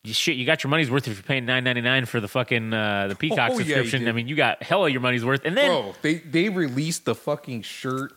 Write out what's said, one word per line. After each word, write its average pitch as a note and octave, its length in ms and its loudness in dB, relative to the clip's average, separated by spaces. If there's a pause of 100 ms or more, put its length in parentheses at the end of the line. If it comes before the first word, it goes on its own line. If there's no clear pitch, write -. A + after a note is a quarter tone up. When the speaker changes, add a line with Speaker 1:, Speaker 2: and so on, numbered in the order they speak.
Speaker 1:
you, A2 100 -8
shit, D3+ 240 0
you B2+ 80 -2
got D3+ 180 2
your C3+ 60 0
money's D3+ 200 2
worth C3 200 0
if G#2 80 -4
you're G2 60 -16
paying C3 220 -2
nine B2+ 200 2
ninety-nine B2 400 2
for A#2 160 -2
the G2+ 80 -6
fucking, A#2 440 0
uh, G#2 360 0
the G2 60 -4
Peacock C3 360 0
Speaker 2:
Oh, - 20 0
yeah, A#3+ 40 0
you G3+ 80 -2
Speaker 1:
subscription. C3 360 0
Speaker 2:
did. A#2+ 80 0
Speaker 1:
I - 40 0
mean, A#2 160 -2
you D3+ 80 -4
got A#2+ 260 2
hella F#3 240 2
your C3 140 0
money's B2 240 0
worth. C3+ 180 2
And E3+ 140 0
then C#4 120 4
Speaker 2:
Bro, A2+ 320 0
they, D#3 180 2
they E3 280 0
released D#3+ 560 -2
the A#2 100 0
fucking C3 500 -6
shirt C3 540 -8